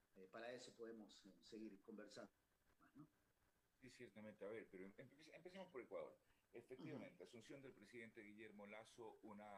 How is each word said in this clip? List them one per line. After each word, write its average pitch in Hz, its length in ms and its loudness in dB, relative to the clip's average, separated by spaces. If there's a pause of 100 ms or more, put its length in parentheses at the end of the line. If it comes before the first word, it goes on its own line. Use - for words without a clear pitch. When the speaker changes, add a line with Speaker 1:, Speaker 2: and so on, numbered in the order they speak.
(160)
Speaker 1:
eh, 95 160 -6
para 117 200 4
eso 123 200 0
podemos, 113 380 0 (160)
eh, 95 60 -6 (100)
seguir 107 420 0
conversando 107 480 -2 (480)
más, - 160 -14
¿no? 196 100 -4 (720)
Speaker 2:
Sí, 127 100 -6
ciertamente. 107 540 0
A 98 40 8
ver, 107 220 6
pero 95 140 2
empe-, 120 240 -2 (260)
empecemos 180 340 0
por 135 140 2
Ecuador. 87 340 4 (360)
Efectivamente, 120 720 2
Speaker 1:
Ujú. - 80 -4
Speaker 2:
asunción 135 320 -4
del 131 100 -4
presidente 113 500 -4
Guillermo 104 440 -4
Lazo, 110 560 -2
una, 104 360 0